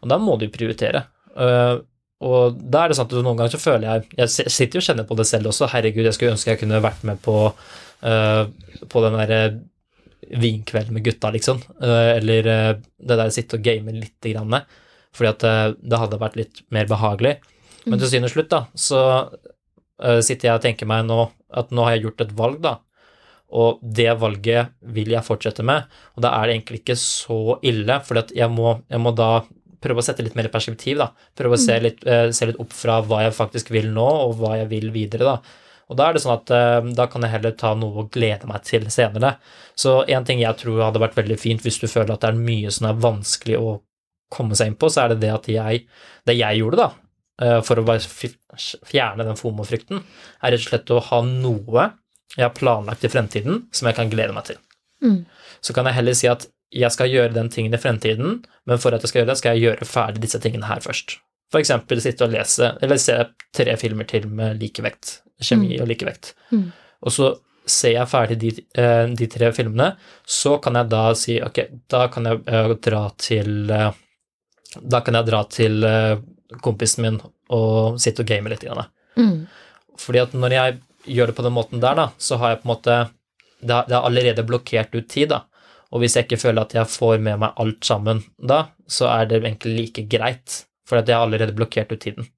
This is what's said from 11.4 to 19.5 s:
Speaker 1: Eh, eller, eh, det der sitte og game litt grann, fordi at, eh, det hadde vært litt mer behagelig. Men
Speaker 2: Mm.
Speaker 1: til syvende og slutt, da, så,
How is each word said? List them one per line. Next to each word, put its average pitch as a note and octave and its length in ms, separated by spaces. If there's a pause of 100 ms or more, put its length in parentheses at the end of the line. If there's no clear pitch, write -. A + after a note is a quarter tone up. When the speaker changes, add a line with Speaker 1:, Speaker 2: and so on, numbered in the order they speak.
Speaker 1:
Eh, A#2 360
eller, A2 300
eh, A2 240 (260)
det A#2+ 220
der A2 160
sitte A#2 240
og G#2 80
game A2 260
litt A2 380
grann, G#2+ 240 (600)
fordi A#2 180
at, - 100
eh, A2 300 (100)
det A#2 160
hadde G#2+ 220
vært A2 180
litt - 320
mer G#2+ 160
behagelig. G#2+ 480 (500)
Men - 140
Speaker 2:
Mm. - 0
Speaker 1:
til B2+ 100
syvende B2 220
og - 60
slutt, D#3 120
da, D3+ 140 (100)
så, - 280 (1000)